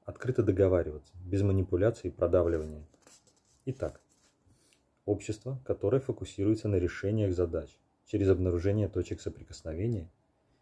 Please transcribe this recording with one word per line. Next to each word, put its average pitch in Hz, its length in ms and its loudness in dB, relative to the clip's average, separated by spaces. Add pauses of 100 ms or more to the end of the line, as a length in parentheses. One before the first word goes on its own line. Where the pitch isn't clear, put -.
открыто - 380 -2
договариваться, 92 680 2 (100)
без 95 180 -2
манипуляций 95 680 2
и - 40 -8
продавливания. 82 720 0 (800)
Итак, 85 360 -6 (1040)
общество, 107 600 -4
которое 107 340 0
фокусируется 107 680 -2
на 101 80 2
решениях 95 580 0
задач 82 440 -2 (280)
через 98 240 2
обнаружение 90 580 2
точек 92 340 -4
соприкосновения 87 880 -8 (520)